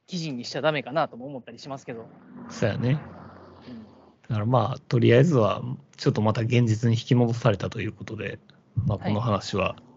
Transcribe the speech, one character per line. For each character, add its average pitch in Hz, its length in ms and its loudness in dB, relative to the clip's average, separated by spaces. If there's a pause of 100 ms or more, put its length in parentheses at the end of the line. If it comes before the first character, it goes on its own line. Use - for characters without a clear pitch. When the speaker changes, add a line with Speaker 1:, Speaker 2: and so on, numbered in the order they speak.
Speaker 1:
記 180 100 -8
事 160 160 -6
に 120 100 -8
し - 80 -12
ち 160 60 -6
ゃ 135 40 -4
ダ 156 100 2
メ 147 120 -4
か 120 80 -10
な 147 160 0
と 117 100 -14
も 123 80 -14
思 139 140 -12
っ - 20 -16
た - 100 -20
り 113 80 -20
し 147 100 -16
ま 135 80 -8
す - 80 -16
け 127 80 -12
ど。 113 140 -14 (420)
Speaker 2:
そ - 180 -2
う - 20 4
や - 80 -4
ね。 139 220 2 (680)
Speaker 1:
う 127 40 -16
ん。 113 120 -16 (440)
Speaker 2:
だ 113 80 -2
か 107 60 -2
ら 104 40 -2
ま 120 300 2
あ、 - 120 -12
と 127 120 2
り 117 160 6
あ 131 40 8
え 165 40 8
ず 170 140 4
は、 101 260 2 (340)
ち - 100 0
ょ - 40 6
っ - 20 0
と 120 80 0
ま 107 120 2
た 113 80 0
現 120 260 4
実 110 220 2
に 113 60 4
引 113 100 -2
き 123 100 4
戻 120 180 4
さ 117 160 2
れ 98 80 2
た 95 120 -4
と 107 120 -8
い 98 60 -4
う 104 60 -8
こ - 100 -16
と 101 120 -12
で、 117 220 -8 (480)
ま 104 100 0
あ、 - 40 -6
こ 104 100 -4
の 104 120 0
話 110 340 -2
は、 - 140 0
Speaker 1:
は - 100 -10
い。 - 40 -20 (140)